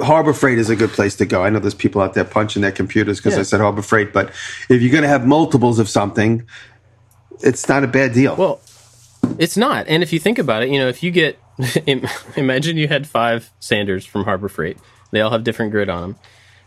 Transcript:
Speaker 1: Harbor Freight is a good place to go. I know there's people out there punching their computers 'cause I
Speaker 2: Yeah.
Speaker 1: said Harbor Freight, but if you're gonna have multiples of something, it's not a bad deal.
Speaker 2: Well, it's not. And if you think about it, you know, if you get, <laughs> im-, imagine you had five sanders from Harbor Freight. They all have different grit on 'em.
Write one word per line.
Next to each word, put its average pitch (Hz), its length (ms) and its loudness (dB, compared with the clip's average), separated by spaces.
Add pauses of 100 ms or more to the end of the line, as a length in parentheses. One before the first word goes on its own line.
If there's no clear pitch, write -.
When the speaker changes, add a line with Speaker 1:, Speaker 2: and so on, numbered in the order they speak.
Speaker 1:
Harbor 151 320 4
Freight 127 260 2
is 107 120 2
a 113 60 2
good 110 140 2
place 101 260 0
to 101 100 0
go. 92 160 0
I 101 80 0
know 107 80 2
there's 101 160 -4
people - 260 0
out 95 140 0
there 95 100 2
punching 104 380 -2
their 101 80 2
computers 98 500 -2
'cause 101 140 2
I - 40 0
Speaker 2:
Yeah. 101 60 2
Speaker 1:
said 98 160 0
Harbor 104 220 0
Freight, 104 300 0
but 98 180 0 (380)
if 123 140 6
you're 123 100 4
gonna 151 160 4
have 135 180 2
multiples 135 520 4
of 110 100 2
something, 110 560 0 (960)
it's - 280 0
not 139 160 2
a 131 40 0
bad 127 240 0
deal. 127 240 2
Speaker 2:
Well, 175 240 0 (800)
it's 165 180 -2
not. 185 320 0
And 160 140 2
if 165 100 -4
you 165 80 0
think 226 180 0
about 120 240 0
it, 127 60 -2
you 139 100 0
know, 131 100 0
if 127 140 -6
you 175 80 -2
get, 165 280 0 (200)
<laughs> 131 280 -4
im-, 131 200 0 (300)
imagine 143 400 0
you 151 100 0
had 143 220 -2
five 117 420 -2 (100)
sanders 101 460 -2
from 101 180 -4
Harbor 101 240 -4
Freight. 80 280 -8 (340)
They 107 100 0
all 110 100 0
have 113 120 -2
different 110 300 -4
grit 101 160 -2
on 87 160 -6
'em. 98 120 -10 (500)